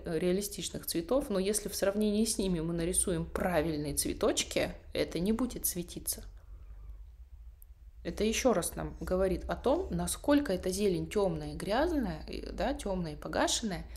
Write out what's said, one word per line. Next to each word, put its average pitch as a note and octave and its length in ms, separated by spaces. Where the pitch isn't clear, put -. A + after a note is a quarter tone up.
реалистичных F3+ 800
цветов, A#3+ 440
но F#3+ 100
если G3+ 280
в - 80
сравнении G#3+ 480
с A3+ 140
ними F#3 240
мы E3 120
нарисуем E3+ 520
правильные D#3 680
цветочки, - 800
это D#3 260
не G3+ 140
будет B3 320
светиться. - 580
Это F3 180
еще A3 300
раз E3+ 220
нам D#3 260
говорит F#3 480
о E3+ 60
том, D#4+ 360
насколько G3+ 640
эта - 160
зелень F3+ 400
темная D#3+ 420
и D3 60
грязная, A#3+ 720
и, - 220
да, A#3+ 220
темная F#3 400
и - 40
погашенная, F#3+ 680